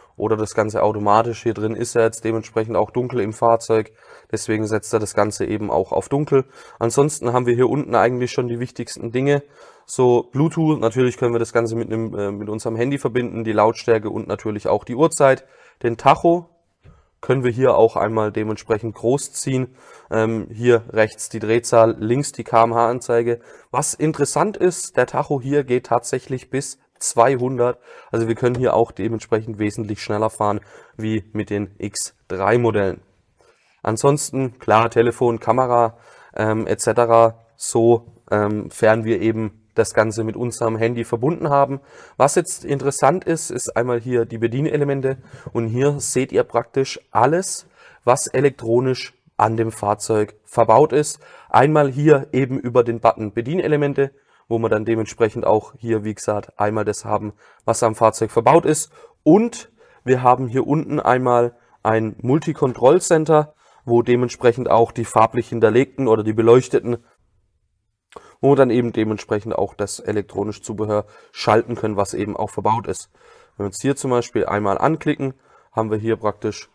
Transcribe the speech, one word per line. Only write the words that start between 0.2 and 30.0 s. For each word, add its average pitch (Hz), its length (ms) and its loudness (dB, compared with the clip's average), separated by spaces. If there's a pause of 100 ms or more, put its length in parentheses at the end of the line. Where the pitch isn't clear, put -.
das 107 180 -6
Ganze 107 300 0
automatisch. 107 580 2
Hier 110 120 -2
drin 107 200 -4
ist 117 220 -6
er 113 80 4
jetzt 113 180 -2
dementsprechend 113 540 -4
auch 104 160 0
dunkel 123 260 -4
im 110 140 -4
Fahrzeug. 113 580 0 (400)
Deswegen 107 340 -4
setzt 107 280 -4
er 110 80 2
das 104 120 -6
Ganze 104 320 0
eben 104 280 -4
auch 92 180 -2
auf - 180 -2
dunkel. 139 360 0 (340)
Ansonsten 123 540 0
haben 123 140 0
wir 120 100 2
hier 123 120 2
unten 120 280 -2
eigentlich 120 340 0
schon 123 160 -4
die 117 140 -6
wichtigsten - 500 -10
Dinge. 139 320 0 (440)
So 123 440 2
Bluetooth, 156 480 0
natürlich 117 380 0
können 120 180 0
wir 117 60 0
das 110 120 -4
Ganze 113 220 0
mit 113 180 -4
einem, 110 240 -6
äh, 101 140 -4
mit 104 180 -10
unserem 110 280 -6
Handy 135 220 -2
verbinden, 117 440 -4
die 110 80 -4
Lautstärke 110 580 0
und 110 200 -8
natürlich 104 400 -6
auch 104 160 0
die 120 100 -10
Uhrzeit. 135 520 2 (360)
Den 117 140 -2
Tacho 170 520 2 (720)
können 131 220 0
wir 123 80 2
hier 127 240 2
auch 113 220 4
einmal 110 340 -2
dementsprechend 107 640 -4
groß 131 380 -4
ziehen. 131 420 -4 (380)
Ähm, 110 360 -2
hier 113 420 2
rechts 107 380 0
die 110 120 -10
Drehzahl, 113 580 2
links 117 320 -2
die - 140 -12
K-M-H-Anzeige. 117 960 2 (320)
Was 135 220 -4
interessant 156 600 -2
ist, - 400 -4
der 127 100 2
Tacho 139 340 -4
hier 139 240 -2
geht 123 220 -2
tatsächlich - 640 -4
bis - 280 -6 (220)
zweihundert. 123 800 0 (320)
Also 113 160 0
wir 113 60 0
können 123 200 0
hier 127 180 0
auch 117 180 2
dementsprechend 113 680 -4
wesentlich 104 440 -4